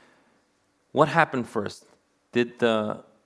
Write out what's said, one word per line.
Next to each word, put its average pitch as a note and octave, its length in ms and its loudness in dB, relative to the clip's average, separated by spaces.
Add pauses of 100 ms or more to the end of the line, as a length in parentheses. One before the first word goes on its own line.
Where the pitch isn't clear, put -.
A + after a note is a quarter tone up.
(920)
what D3 160 4
happened C#3 400 0
first? - 380 -8 (460)
Did A#2+ 280 -2
the A2 440 0 (220)